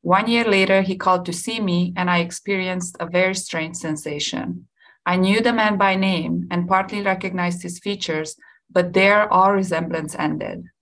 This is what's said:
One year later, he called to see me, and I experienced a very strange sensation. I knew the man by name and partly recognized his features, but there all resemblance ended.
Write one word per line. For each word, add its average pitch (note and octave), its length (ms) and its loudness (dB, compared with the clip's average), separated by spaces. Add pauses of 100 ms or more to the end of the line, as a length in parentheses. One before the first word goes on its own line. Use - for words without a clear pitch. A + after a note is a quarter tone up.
One F#3+ 260 2
year A#3 160 2
later, F#3+ 380 4
he F#3 140 -2
called F#3 300 2
to F3 60 -6
see A3+ 280 -6
me, F3+ 360 0
and F3+ 140 0
I F3 80 4
experienced F#3 840 -4
a E3+ 60 -6
very F3+ 280 2
strange D#3+ 420 -6
sensation. D#3 920 -6 (380)
I F3+ 100 0
knew G3 240 2
the A#3 120 2
man G#3+ 260 0
by F#3+ 160 2
name F3 560 -2
and F3 180 -2
partly F#3+ 320 0
recognized F#3 640 -2
his F3 160 -10
features, D#3+ 580 -4 (340)
but F3+ 220 2
there G#3 400 4
all F#3+ 200 6
resemblance E3+ 640 -2
ended. D#3 500 -4 (180)